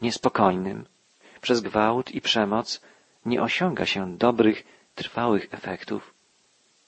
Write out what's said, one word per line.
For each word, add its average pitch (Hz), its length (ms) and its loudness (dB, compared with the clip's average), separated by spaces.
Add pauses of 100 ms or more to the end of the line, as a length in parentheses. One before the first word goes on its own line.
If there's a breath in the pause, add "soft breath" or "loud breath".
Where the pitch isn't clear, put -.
niespokojnym. 104 840 0 (560 loud breath)
Przez 120 200 2
gwałt 107 500 0
i - 100 -6
przemoc 110 600 0 (440 soft breath)
nie 120 160 0
osiąga 120 440 -2
się 92 320 -4
dobrych, 113 460 4 (320 soft breath)
trwałych 117 560 -2
efektów. - 600 -10 (760)